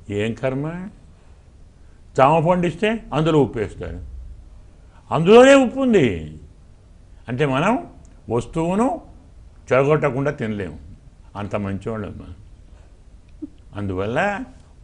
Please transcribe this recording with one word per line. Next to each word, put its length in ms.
ఏం 240
కర్మ? 540
జామ 320
పండిస్తే 500
అందులో 280
ఉప్పు 160
వేస్తారు. 420
అందులోనే 420
ఉప్పు 260
ఉంది. 600
అంటే 160
మనం 420
వస్తువును 720
చెడగొట్టకుండా 580
తినలేము, 480
అంత 200
మంచివాళ్ళం 540
మనం. 260
అందువల్ల 640